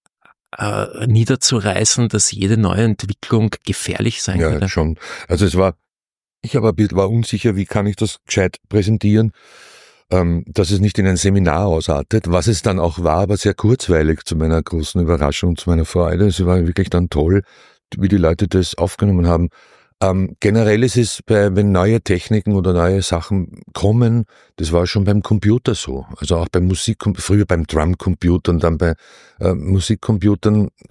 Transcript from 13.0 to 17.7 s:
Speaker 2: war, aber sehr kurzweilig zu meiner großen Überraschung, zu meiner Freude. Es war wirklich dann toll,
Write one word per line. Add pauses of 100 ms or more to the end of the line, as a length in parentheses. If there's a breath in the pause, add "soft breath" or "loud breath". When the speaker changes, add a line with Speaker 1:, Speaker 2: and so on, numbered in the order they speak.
Speaker 2:
war,
aber
sehr
kurzweilig
zu
meiner
großen
Überraschung,
zu
meiner
Freude.
Es
war
wirklich
dann
toll, (540 soft breath)